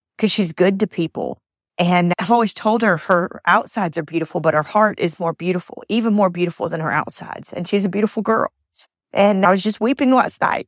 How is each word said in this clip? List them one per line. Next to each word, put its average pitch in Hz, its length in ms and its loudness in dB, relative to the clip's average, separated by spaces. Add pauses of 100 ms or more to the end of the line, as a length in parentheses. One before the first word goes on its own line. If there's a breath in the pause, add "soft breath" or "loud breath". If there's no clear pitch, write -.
(180)
'cause 214 140 0
she's 175 220 -2
good 190 260 2
to 214 60 0
people. - 540 -6 (400)
And 175 400 2
I've 185 100 -4
always 233 240 2
told 220 300 0
her 190 140 4
her 180 500 0
outsides 185 500 0
are 165 60 -4
beautiful, 160 360 -6
but 156 140 2
her 151 80 2
heart 180 380 2
is 165 200 -4
more 165 140 -2
beautiful, 175 560 -6
even 226 240 0
more 202 160 4
beautiful 175 400 -4
than 165 100 -6
her 156 120 -2
outsides. - 600 -8
And - 160 -8
she's 202 180 0
a 190 40 0
beautiful 208 320 -2
girl. 220 300 0 (600)
And 202 320 2
I 185 60 6
was 190 140 2
just 214 180 -2
weeping 254 300 2
last - 280 2
night - 280 -2